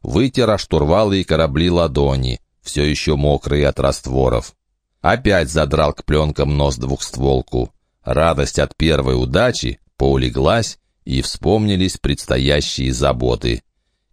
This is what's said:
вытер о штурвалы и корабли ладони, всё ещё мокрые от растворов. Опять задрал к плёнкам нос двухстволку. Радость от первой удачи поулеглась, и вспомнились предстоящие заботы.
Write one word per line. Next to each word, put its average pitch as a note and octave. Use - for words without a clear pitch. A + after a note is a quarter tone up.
вытер B2+
о G2+
штурвалы F#2+
и F2
корабли D#2+
ладони, C#2
всё D2
ещё D2+
мокрые C#2+
от C#2
растворов. B1+
Опять F#2+
задрал D2+
к -
плёнкам D2
нос C#2+
двухстволку. B1+
Радость C#2+
от C#2+
первой C2+
удачи C2
поулеглась, C2+
и C2
вспомнились F#2+
предстоящие C2+
заботы. B1